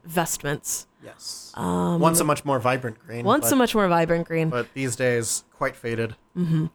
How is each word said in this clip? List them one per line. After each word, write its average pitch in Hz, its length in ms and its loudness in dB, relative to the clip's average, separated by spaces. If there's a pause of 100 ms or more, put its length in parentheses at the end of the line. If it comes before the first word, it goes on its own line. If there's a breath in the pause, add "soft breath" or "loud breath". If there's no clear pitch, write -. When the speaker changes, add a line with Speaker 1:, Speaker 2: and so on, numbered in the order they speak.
Speaker 1:
vestments. 160 840 -4 (160)
Speaker 2:
Yes. - 520 -16
Speaker 1:
Um, 175 460 0
Speaker 2:
Once 165 200 4
a 160 40 2
much 147 200 0
more 139 140 2
vibrant 123 400 -2
green, 117 260 -10
Speaker 1:
once 269 240 2
a - 20 0
Speaker 2:
but, 285 60 4
Speaker 1:
much 247 180 4
more 208 140 4
vibrant 170 380 2
green. 160 240 0
Speaker 2:
but 120 240 -2
these 131 220 -2
days, 120 480 0 (120)
quite 135 200 -4
faded. 113 400 -4 (200)
Speaker 1:
Mm-hmm. 160 380 2